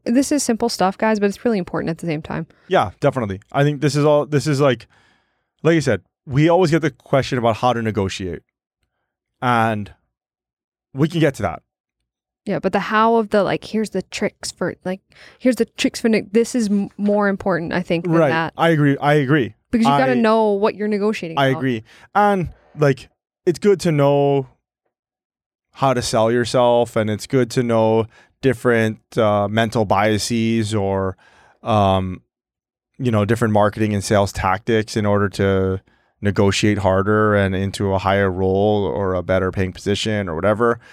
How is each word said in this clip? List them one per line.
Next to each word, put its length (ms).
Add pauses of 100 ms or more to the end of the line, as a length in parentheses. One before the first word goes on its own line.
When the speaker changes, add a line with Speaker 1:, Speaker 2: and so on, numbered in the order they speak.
Speaker 1:
this 280
is 120
simple 260
stuff, 260
guys, 240
but 60
it's 180
really 140
important 320
at 80
the 80
same 160
time. 240 (220)
Speaker 2:
Yeah, 320
definitely. 420 (100)
I 120
think 180
this 140
is 100
all, 220
this 180
is 160
like, 240 (800)
like 120
I 40
said, 240 (240)
we 220
always 200
get 140
the 80
question 480
about 180
how 160
to 80
negotiate, 640 (1000)
and 500 (1000)
we 140
can 120
get 160
to 80
that. 180 (840)
Speaker 1:
Yeah, 140
but 140
the 60
how 380
of 120
the, 140
like, 200
here's 280
the 100
tricks 500
for, 240 (100)
like, 160 (380)
here's 180
the 80
tricks 340
for, 100
ne-, 120 (100)
this 240
is 140
m-, 280
more 300
important, 460
I 100
think, 220
than 80
Speaker 2:
Right. 160
Speaker 1:
that. 280
Speaker 2:
I 120
agree. 300
I 160
agree. 380 (180)
Speaker 1:
Because 140
you 60
gotta 220
Speaker 2:
I, 20
Speaker 1:
know 380
what 220
you're 120
negotiating 500
Speaker 2:
I 100
Speaker 1:
about. 120
Speaker 2:
agree. 240 (320)
And, 340 (280)
like, 320 (360)
it's 140
good 220
to 100
know 560 (1300)
how 200
to 80
sell 300
yourself, 640
and 140
it's 180
good 240
to 120
know 440 (340)
different, 580 (180)
uh, 300
mental 380
biases 880
or, 440 (440)
um, 600 (760)
you 140
know, 140
different 280
marketing 400
and 100
sales 280
tactics 640
in 80
order 240
to 520 (400)
negotiate 580
harder 540
and 220
into 380
a 40
higher 320
role 540
or 300
a 100
better 300
paying 180
position 560
or 80
whatever. 420 (160)